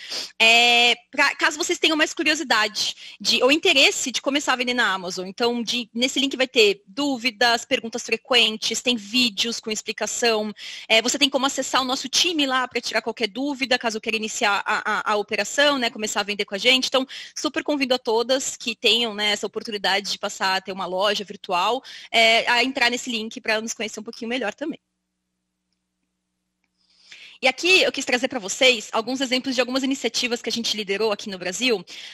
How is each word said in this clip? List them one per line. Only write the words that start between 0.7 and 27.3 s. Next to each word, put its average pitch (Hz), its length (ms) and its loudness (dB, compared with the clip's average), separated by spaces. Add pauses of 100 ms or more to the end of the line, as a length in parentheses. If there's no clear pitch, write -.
pra, 285 240 2
caso 311 240 0
vocês 339 180 -2
tenham 320 180 2
mais 311 160 2
curiosidade 254 840 0 (260)
de, 226 220 2
ou 254 80 6
interesse 311 600 4
de - 80 -2
começar 285 340 0
a - 20 2
vender 247 240 -2
na 208 140 2
Amazon. 185 340 -6
Então, 240 340 -2
de, 233 320 -4
nesse 262 280 0
link 269 160 -2
vai 254 100 0
ter 208 400 2
dúvidas, 240 800 0
perguntas 233 380 -4
frequentes, 226 760 0
tem 247 140 0
vídeos 226 640 -2
com - 100 -10
explicação, 214 840 -2 (340)
é, 220 140 6
você 247 180 0
tem 277 100 4
como 262 160 0
acessar 269 360 0
o 262 40 0
nosso 254 220 -2
time 311 400 0
lá 254 180 0
pra 247 140 -4
tirar 226 220 -2
qualquer 226 260 -4
dúvida, 254 500 -2
caso 220 220 -2
queira 220 160 -4
iniciar 214 500 0
a, 208 440 -2
a, - 20 2
a 214 60 2
operação, 214 600 0
né, 240 120 0
começar 214 320 -6
a - 20 0
vender 202 220 -6
com - 100 -10
a - 20 -4
gente. 247 300 2
Então, 262 180 0 (300)
super 311 260 -4
convido 269 320 0
a 247 60 0
todas 240 560 0
que - 180 -8
tenham, 226 400 2
né, 208 200 -2
essa 208 140 -6
oportunidade 196 640 -4
de - 40 -6
passar 196 380 -2
a 190 60 -2
ter 196 100 -12
uma 185 140 -8
loja 202 400 0
virtual, 208 580 -2 (260)
é, 226 400 4
a 240 140 4
entrar 254 260 2
nesse 240 220 -6
link 226 300 -6
pra 220 180 -2
nos 226 140 -8
conhecer - 260 -8
um 220 40 -14
pouquinho 226 260 -10
melhor 233 240 -4
também. - 260 -8 (2500)